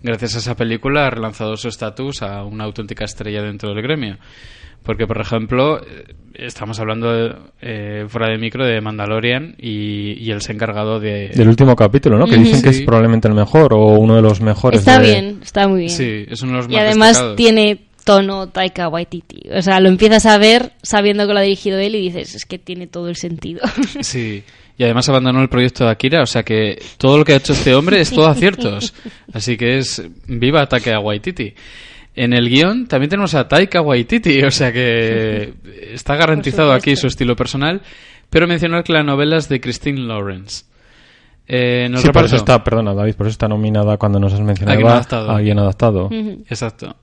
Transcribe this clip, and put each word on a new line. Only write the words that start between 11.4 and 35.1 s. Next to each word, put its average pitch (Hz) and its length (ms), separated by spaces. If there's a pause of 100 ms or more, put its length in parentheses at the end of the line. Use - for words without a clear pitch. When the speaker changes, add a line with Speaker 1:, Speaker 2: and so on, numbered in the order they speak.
Speaker 2:
último 123 260
capítulo, 113 420
¿no? 123 100
Que 117 100
Speaker 3:
Ujú. 117 80
Speaker 2:
dicen 120 180
que 135 100
Speaker 1:
Sí. 135 80
Speaker 2:
es 139 60
probablemente 113 400
el 107 80
mejor 123 400
o 107 240
uno 110 160
de 113 80
los 104 180
mejores 110 400
Speaker 3:
Está 254 200
Speaker 2:
de 214 100
Speaker 3:
bien, 202 320
está 196 240
muy 190 140
bien. 170 100
Speaker 1:
Sí, 117 380
es 113 140
uno 127 100
de 127 60
los 120 100
Speaker 3:
Y 123 60
Speaker 1:
más 214 80
Speaker 3:
además 214 260
Speaker 1:
destacados. 127 280
Speaker 3:
tiene 220 420 (260)
tono 196 440
Taika 185 400
Waititi. 165 680
O 190 40
sea, 190 200
lo 190 80
empiezas 214 360
a 214 140
ver 233 320 (140)
sabiendo 208 420
que 202 60
lo 202 80
ha - 20
dirigido 196 380
él 214 160
y 202 60
dices, 175 340
"Es - 100
que 180 140
tiene 180 260
todo 175 220
el 170 80
sentido". 170 460
<laughs> 262 400
Speaker 1:
Sí, 110 420 (340)
y 123 60
además 120 240
abandonó 131 340
el 131 60
proyecto 123 360
de 113 60
Akira, 135 320
o 120 40
sea 113 180
que 110 340 (200)
todo 139 200
lo 151 60
que 151 80
ha 139 60
hecho 143 160
este 127 200
hombre 170 260
es 151 120
todo 156 160
aciertos. 202 680 (180)
Speaker 3:
<laughs> - 200
Speaker 1:
Así 117 240
que 120 220
es, 123 220 (280)
viva 135 400
Taika 113 320
Waititi. 104 540 (640)
En 123 140
el 120 160
guión 190 380
también 143 240
tenemos 190 240
a 127 120
Taika 175 360
Waititi, 143 600
o 139 80
sea 131 220
que 113 800 (200)